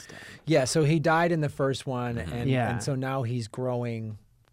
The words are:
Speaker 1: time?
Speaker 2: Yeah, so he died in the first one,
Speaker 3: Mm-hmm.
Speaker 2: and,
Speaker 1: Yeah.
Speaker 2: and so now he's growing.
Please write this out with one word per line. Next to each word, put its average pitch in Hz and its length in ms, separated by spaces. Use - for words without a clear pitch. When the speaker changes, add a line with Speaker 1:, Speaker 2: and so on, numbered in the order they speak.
Speaker 1:
time? - 120
Speaker 2:
Yeah, 147 200
so 160 180
he 156 160
died 165 320
in 170 80
the 147 100
first 135 380
one, 123 280
Speaker 3:
Mm-hmm. 110 180
Speaker 2:
and, 120 160
Speaker 1:
Yeah. 123 220
Speaker 2:
and 104 120
so 147 120
now 131 280
he's 117 240
growing. 120 680